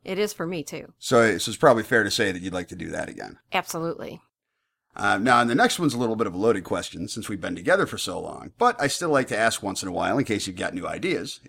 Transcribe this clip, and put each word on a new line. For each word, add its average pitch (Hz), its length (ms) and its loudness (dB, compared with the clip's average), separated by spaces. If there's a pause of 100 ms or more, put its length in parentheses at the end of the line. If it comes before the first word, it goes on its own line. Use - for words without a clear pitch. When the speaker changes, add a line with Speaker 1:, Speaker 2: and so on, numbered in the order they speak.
Speaker 1:
It 185 140 -6
is 208 140 0
for 175 140 -8
me, 170 160 -6
too. - 360 -14
Speaker 2:
So, 113 380 4
so 101 140 -4
it's 107 80 -8
probably 120 240 6
fair 113 200 4
to 101 80 0
say 101 220 0
that 90 80 -6
you'd 90 140 -6
like 90 140 -4
to 92 80 -14
do 82 140 -8
that 80 200 -6
again. - 300 -14 (120)
Speaker 1:
Absolutely. - 720 -6 (760)
Speaker 2:
Uh, 101 220 2
now, 120 220 6
and 120 100 4
the 120 40 0
next 233 240 4
one's 160 140 2
a 120 60 -4
little 113 180 0
bit 110 100 0
of 95 60 -6
a 87 60 -6
loaded 101 260 2
question 87 440 -6
since - 200 -8
we've 104 140 -6
been 95 140 -6
together 165 280 2
for 107 140 -8
so 87 200 -6
long, - 380 -10
but 240 240 2
I 143 60 2
still 165 240 -2
like 131 180 2
to 120 80 -2
ask 113 260 2
once 95 200 -4
in 101 60 -6
a 90 40 -6
while 90 240 0
in 135 80 2
case 101 220 -2
you've 92 100 -8
got 92 160 -4
new 87 140 -6
ideas. 87 640 -6